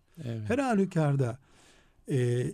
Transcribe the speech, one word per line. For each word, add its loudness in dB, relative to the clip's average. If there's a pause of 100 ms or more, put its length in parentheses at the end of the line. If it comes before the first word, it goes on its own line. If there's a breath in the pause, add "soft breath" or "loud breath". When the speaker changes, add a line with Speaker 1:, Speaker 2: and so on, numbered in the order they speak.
(240)
Speaker 1:
Evet. -6
Speaker 2:
Her 0
halükarda, 2 (720 soft breath)
e, 0